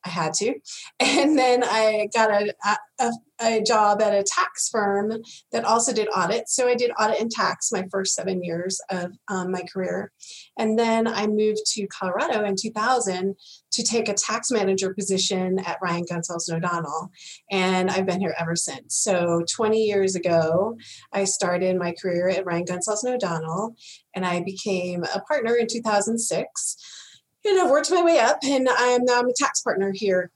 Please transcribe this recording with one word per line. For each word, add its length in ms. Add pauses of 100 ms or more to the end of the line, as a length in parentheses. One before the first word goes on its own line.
I 40
had 240
to. 200 (240)
<laughs> 220
And 380
then 260
I 500
got 160
a, 240 (100)
a, 120 (220)
a, 120 (300)
a 220
job 400
at 100
a 100
tax 460
firm 540 (280)
that 140
also 300
did 200
audit. 340
So 200
I 60
did 160 (100)
audit 200
and 100
tax 420
my 180
first 240
seven 300
years 360 (100)
of, 220 (160)
um, 220
my 120
career. 500 (460)
And 200
then 300
I 180
moved 420
to 180
Colorado 580
in 100
two 160
thousand 680 (360)
to 100
take 260
a 60
tax 360
manager 420
position 680
at 200
Ryan 240
Gonsalves 440
and 140
O'Donnell. 480 (400)
And 400
I've 160
been 140
here 180
ever 180
since. 380
So 560
twenty 340
years 300
ago, 640 (360)
I 120
started 520
my 240
career 280
at 160
Ryan 220
Gonsalves 380
and 100
O'Donnell, 600 (400)
and 120
I 160
became 600 (120)
a 60
partner 360
in 100
two 160
thousand 360
six. 580 (680)
And 140
I've 100
worked 200
my 120
way 180
up, 220
and 280
I'm 340
now 140
I'm 100
a 60
tax 260
partner 340
here 420